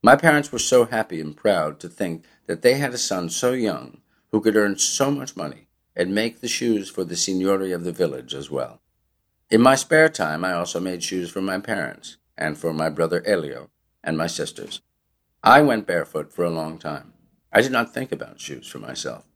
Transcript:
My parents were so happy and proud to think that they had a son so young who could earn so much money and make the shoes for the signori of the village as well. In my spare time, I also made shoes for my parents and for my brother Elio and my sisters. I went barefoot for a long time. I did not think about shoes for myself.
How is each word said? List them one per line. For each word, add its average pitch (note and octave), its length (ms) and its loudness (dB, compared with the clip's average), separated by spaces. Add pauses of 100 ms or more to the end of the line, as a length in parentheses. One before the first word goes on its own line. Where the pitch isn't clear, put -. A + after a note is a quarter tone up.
My C3 140 10
parents D3 340 2
were A#2+ 80 -6
so A#2+ 280 4
happy A2 340 -4
and D2+ 160 -10
proud D#2 440 0
to F2 80 -14
think E2+ 360 -8 (220)
that E2+ 160 -6
they B2 120 6
had C3+ 200 -2
a B2 40 -6
son F2+ 320 -2
so B2 220 -2
young F#2 480 -4 (320)
who G#2+ 80 2
could G#2+ 160 2
earn G2+ 200 2
so - 340 0
much C#3 260 -6
money D2 320 -10 (260)
and F2+ 180 -2
make A2+ 280 -2
the - 80 -8
shoes A2 420 -2
for F#2+ 140 -6
the E2+ 100 -8
signori F#2+ 560 0
of F2 140 -4
the F2 80 -4
village C#2 420 -4
as C#2 160 -12
well. C2+ 300 -6 (720)
In A2 100 6
my C3 140 8
spare D#3 340 4
time, D#2 380 -4
I F#2 80 -2
also F2 260 -6
made F2+ 220 -6
shoes F2+ 280 -6
for F#2+ 120 -6
my F#2+ 160 -4
parents - 580 -8 (220)
and D2+ 180 -6
for E2 160 -4
my D#2 160 -2
brother E2 380 -2
Elio D2+ 420 -2 (340)
and D#2+ 140 -4
my E2 100 -2
sisters. - 540 -10 (640)
I B2+ 180 10
went A#2+ 260 2
barefoot D#2+ 460 -4
for F2 140 -2
a E2+ 40 0
long D#2+ 280 -6
time. D2+ 340 -10 (400)
I A2 80 6
did C3 120 0
not A#2 200 -2
think B2+ 180 -8
about - 300 -12
shoes - 260 -14
for - 120 -16
myself. - 580 -12